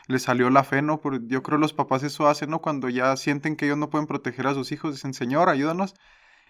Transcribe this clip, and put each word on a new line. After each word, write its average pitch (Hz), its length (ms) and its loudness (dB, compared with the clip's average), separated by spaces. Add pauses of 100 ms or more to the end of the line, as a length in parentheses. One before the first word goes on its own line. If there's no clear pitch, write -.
le 131 120 0
salió 123 300 2
la 135 160 6
fe, 135 160 0
¿no? 151 220 -2
Porque 131 240 -4
yo 131 160 -2
creo 147 160 0
los 156 160 2
papás 135 280 0
eso 147 240 -2
hacen, 147 220 2
¿no? 160 140 -6
Cuando 135 260 -4
ya 127 300 2
sienten 147 360 -2
que 147 120 -2
ellos 147 100 2
no 147 140 -4
pueden 151 160 -2
proteger 135 400 -4
a 139 80 2
sus 135 180 -4
hijos, 147 220 -6
dicen, 135 180 -8
"Señor, 139 380 2
ayúdanos". 160 440 0 (560)